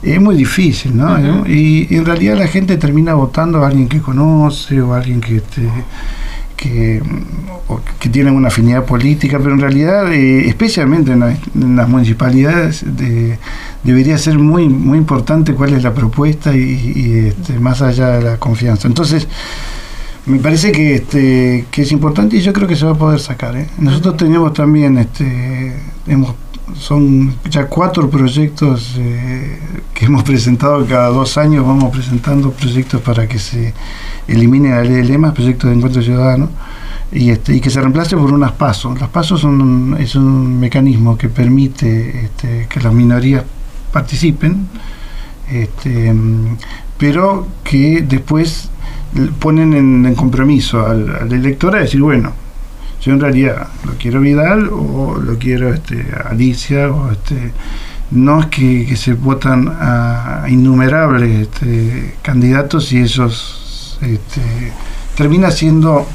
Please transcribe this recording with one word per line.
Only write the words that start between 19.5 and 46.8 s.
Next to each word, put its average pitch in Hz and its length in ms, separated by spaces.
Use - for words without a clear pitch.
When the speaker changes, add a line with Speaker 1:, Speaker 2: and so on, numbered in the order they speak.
Speaker 1:
me 135 120
parece 156 320
que, 151 260
este, 127 720
que 147 120
es 139 80
importante 156 460
y 202 60
yo 196 100
creo 202 160
que 170 80
se 147 80
va 160 80
a 156 60
poder 156 200
sacar, 120 380
¿eh? 156 120
Nosotros 156 360
Speaker 2:
Ujú. 165 100
Speaker 1:
tenemos 160 280
también, 147 460
este, 127 760
hemos 135 280
son 135 560
ya 147 160
cuatro 170 420
proyectos, 135 880
eh, 127 600
que 113 120
hemos 135 160
presentado 135 640
cada 123 220
dos 127 280
años, 151 300
vamos 135 260
presentando 131 580
proyectos 127 520
para 113 260
que 117 100
se 117 360
elimine 123 440
la 120 120
ley 120 120
de 123 100
lemas, 147 300
proyectos 123 360
de 120 60
encuentro 127 260
ciudadano, 127 460
y, 120 200
este, 117 240
y 127 60
que 127 80
se 127 120
reemplace 160 360
por 143 160
unas 143 200
paso. 123 460
Las 135 120
paso 170 260
son 147 240
un, 127 400
es 120 140
un 131 440
mecanismo 120 600
que 120 100
permite, 123 960
este, 117 460
que 139 100
las 117 120
minorías 123 520
participen, 160 760
este, 117 600
mm, 110 440